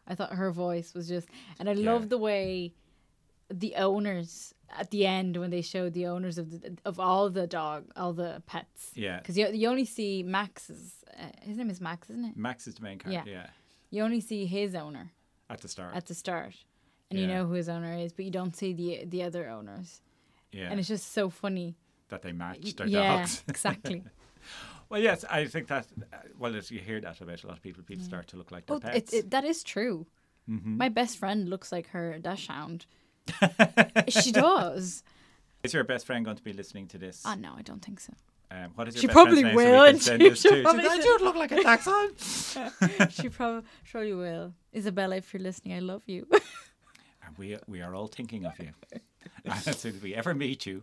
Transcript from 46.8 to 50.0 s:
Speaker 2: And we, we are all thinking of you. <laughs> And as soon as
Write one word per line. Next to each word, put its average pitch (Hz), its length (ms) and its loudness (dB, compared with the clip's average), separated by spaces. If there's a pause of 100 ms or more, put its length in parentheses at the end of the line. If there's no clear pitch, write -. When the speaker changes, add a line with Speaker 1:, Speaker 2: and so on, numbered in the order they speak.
Speaker 2:
And 78 100 -20
we, 98 180 -10 (120)
we 95 140 -10
are 87 120 -10
all 101 140 -8
thinking 113 400 -10
of 82 100 -12
you. 78 140 -14 (200)
<laughs> - 80 -14 (460)
And - 80 -6
as 120 260 -6
soon 110 180 -10
as 98 40 -18